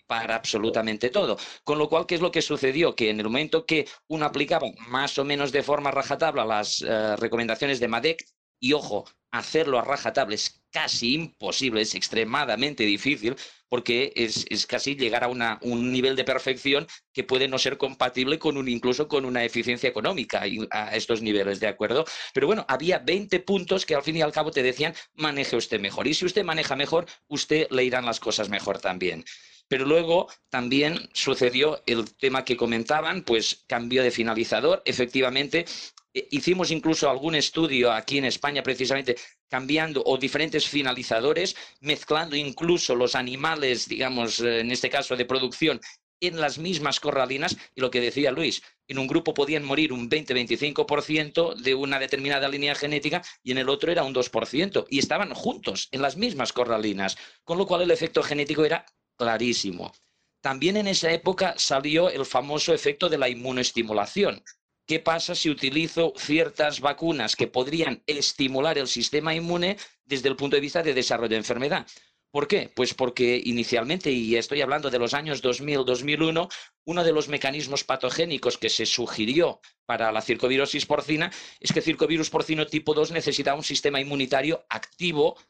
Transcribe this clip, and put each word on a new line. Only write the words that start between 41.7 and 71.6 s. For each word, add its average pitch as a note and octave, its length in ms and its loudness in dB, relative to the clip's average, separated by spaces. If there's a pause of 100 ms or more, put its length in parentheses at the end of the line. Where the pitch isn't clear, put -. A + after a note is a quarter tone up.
mezclando D3+ 560 -2
incluso D3 600 0
los B2 200 2
animales, C3 720 0
digamos, A#2+ 520 -2
eh, A#2 220 2
en A#2+ 100 -2
este B2+ 180 -2
caso C3+ 260 0
de B2 100 0
producción, B2+ 540 0 (400)
en E3 200 -4
las C#3 180 -2
mismas D3+ 420 -2
corralinas, C#3 560 0 (200)
y A#2+ 60 -6
lo B2+ 100 2
que B2 100 2
decía C3+ 300 2
Luis, D3 320 -2 (240)
en C3+ 100 -6
un C3 100 -2
grupo D#3 260 2
podían C#3+ 300 0
morir C#3 300 2
un A#2+ 160 -4
veinte, D3 240 0
veinticinco B2 520 0
por D3 160 0
ciento D#3 540 0
de B2 200 0
una C#3 240 -2
determinada C#3 500 -2
línea C#3+ 260 -2
genética D3+ 460 -2 (220)
y B2+ 80 -6
en C3 80 2
el C3 100 0
otro C#3+ 220 0
era D#3 120 2
un C3+ 100 -4
dos B2+ 160 2
por A2+ 160 -2
ciento, D#3 440 0
y C#3 100 0
estaban E3 340 0
juntos - 580 -4
en C3+ 100 -4
las C#3 160 -2
mismas E3+ 360 -2
corralinas, G#2+ 640 0 (260)
con E3+ 140 -4
lo G3 100 2
cual F3 140 2
el F3 100 4
efecto D#3+ 320 2
genético D3 420 0
era D#3 200 0 (320)
clarísimo. A2 760 0 (480)
También C#3 340 0
en G#3 120 0
esa E3+ 240 2
época F3+ 460 0
salió D3+ 520 2
el C3+ 160 -2
famoso C#3+ 480 0
efecto C#3+ 360 2
de D3+ 100 2
la B2+ 100 2
inmunoestimulación. A#2+ 1120 0 (440)
¿Qué D#3 120 0
pasa E3 340 0
si E3 160 0
utilizo D3+ 680 0
ciertas D3 640 0
vacunas C#3 560 0
que B2 120 0
podrían C#3 580 -2
estimular C#3+ 720 0
el C3+ 100 -2
sistema D3 460 -2
inmune F3 440 -2 (260)
desde C3+ 260 -2
el C3 60 0
punto C#3 200 0
de C#3 60 4
vista D3 220 -2
de D#3 100 0
desarrollo A#2+ 360 0
de A2 80 2
enfermedad? B2+ 500 -2 (420)